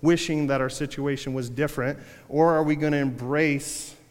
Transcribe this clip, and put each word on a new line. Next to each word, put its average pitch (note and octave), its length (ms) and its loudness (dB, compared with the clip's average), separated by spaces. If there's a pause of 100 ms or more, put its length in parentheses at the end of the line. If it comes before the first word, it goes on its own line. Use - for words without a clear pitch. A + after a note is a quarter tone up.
wishing D#3 460 2
that C3+ 140 2
our C3 80 0
situation C#3 680 -4
was B2 160 -4
different? C#3 480 -2 (300)
Or D#3+ 240 4
are D#3 100 4
we D3+ 140 2
gonna D3 220 2
embrace C#3 960 -2 (140)